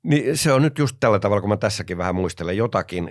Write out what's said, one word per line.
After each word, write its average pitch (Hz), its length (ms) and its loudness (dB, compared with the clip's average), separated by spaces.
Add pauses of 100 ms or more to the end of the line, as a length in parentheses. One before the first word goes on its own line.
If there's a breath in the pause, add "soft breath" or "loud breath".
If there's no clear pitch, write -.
niin 147 340 2
se 151 160 2
on 131 80 4
nyt 151 160 2
just 143 220 0
tällä 107 200 4
tavalla, 101 220 0
kun 101 80 -4
mä 104 80 2
tässäkin 98 400 -4
vähän 90 180 -2
muistelen 90 420 -4
jotakin 92 540 -4